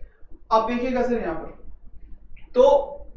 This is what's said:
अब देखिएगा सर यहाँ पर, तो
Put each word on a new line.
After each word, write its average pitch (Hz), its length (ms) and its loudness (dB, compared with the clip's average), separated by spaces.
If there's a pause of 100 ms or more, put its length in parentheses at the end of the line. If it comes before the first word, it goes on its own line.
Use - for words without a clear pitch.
(520)
अब 226 160 4
देखिएगा 247 340 -2
सर 226 180 0
यहाँ 170 140 -4
पर, - 1160 -14
तो - 420 6 (220)